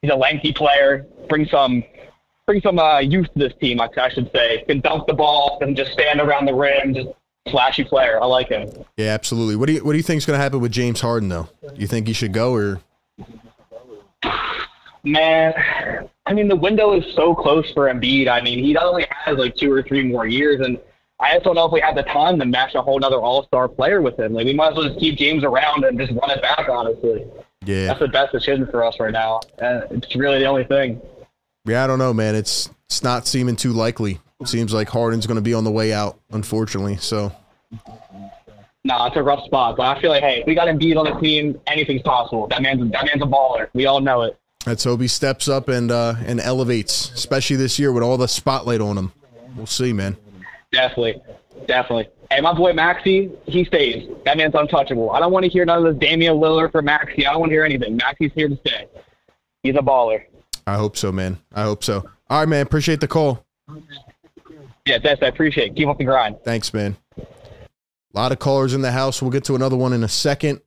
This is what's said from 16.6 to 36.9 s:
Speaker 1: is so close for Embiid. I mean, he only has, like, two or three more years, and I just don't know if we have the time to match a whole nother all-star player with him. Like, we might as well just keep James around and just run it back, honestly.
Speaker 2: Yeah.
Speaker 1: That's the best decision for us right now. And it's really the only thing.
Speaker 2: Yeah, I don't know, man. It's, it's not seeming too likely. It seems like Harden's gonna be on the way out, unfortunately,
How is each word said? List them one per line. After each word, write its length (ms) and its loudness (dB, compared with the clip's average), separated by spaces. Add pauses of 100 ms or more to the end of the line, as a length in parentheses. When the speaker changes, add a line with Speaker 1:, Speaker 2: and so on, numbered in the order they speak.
Speaker 1:
is 100 0 (100)
so 200 4
close 380 2
for 200 2
Embiid. 340 2
I 140 2
mean, 240 -4
he 140 4
only 320 2
has, 260 -2
like, 180 -2
two 160 0
or 120 2
three 200 -2
more 240 -2
years, 380 2
and 140 -2 (420)
I 140 2
just 100 2
don't 120 4
know 100 4
if 60 0
we 100 4
have 120 2
the 100 -2
time 340 2
to 80 0
match 280 0
a 60 2
whole 180 0
nother 220 2
all-star 480 2
player 320 2
with 180 0
him. 140 -2
Like, 140 -2
we 80 0
might 160 4
as 80 -4
well 100 0
just 100 -6
keep 200 0
James 260 2
around 400 2
and 140 2
just 140 -4
run 180 -2
it 100 -2
back, 300 0
honestly. 560 -2 (400)
Speaker 2:
Yeah. 220 0
Speaker 1:
That's 120 -2
the 80 0
best 240 0
decision 360 0
for 140 -2
us 160 -2
right 140 -2
now. 280 -2 (180)
And 320 -4
it's 260 -8
really 220 2
the 80 2
only 180 0
thing. 380 0 (640)
Speaker 2:
Yeah, 180 0
I 20 0
don't 120 0
know, 160 2
man. 200 0
It's, 360 -4 (160)
it's 160 -4
not 240 -2
seeming 300 0
too 180 -2
likely. 460 -2 (200)
It 80 -10
seems 240 -2
like 160 -2
Harden's 380 -2
gonna 160 -2
be 100 0
on 120 0
the 60 0
way 220 0
out, 260 -4 (120)
unfortunately, 680 -4